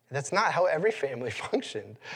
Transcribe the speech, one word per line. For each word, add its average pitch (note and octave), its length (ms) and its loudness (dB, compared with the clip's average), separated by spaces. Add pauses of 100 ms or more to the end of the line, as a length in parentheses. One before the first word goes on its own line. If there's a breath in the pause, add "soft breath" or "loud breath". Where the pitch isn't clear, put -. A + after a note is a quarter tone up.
(120)
That's C#3 220 -4
not F#3+ 200 4
how E3+ 140 4
every F3 240 4
family B2+ 400 -2
<laughs> - 200 -6
functioned. G#2+ 460 -4 (200 loud breath)